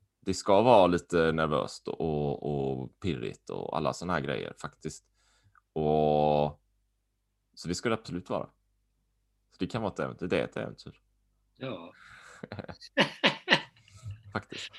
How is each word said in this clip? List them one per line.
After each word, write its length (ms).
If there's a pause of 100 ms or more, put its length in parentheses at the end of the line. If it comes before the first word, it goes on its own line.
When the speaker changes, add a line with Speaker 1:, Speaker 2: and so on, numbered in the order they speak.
(200)
Speaker 1:
Det 140
ska 280
vara 240
lite 460
nervöst 560
och, 540
och 580
pirrigt 500
och 260
alla 160
såna 200
här 80
grejer 380
faktiskt. 460 (680)
Och, 880 (920)
så 140
det 60
ska 140
det 60
absolut 360
vara. 160 (1040)
Så 60
det 80
kan 160
vara 100
ett 80
äventyr. 260
Det 140
är 40
ett 120
äventyr. 440 (560)
Speaker 2:
Ja. 360 (580)
Speaker 1:
<laughs> 220 (1600)
Faktiskt. 460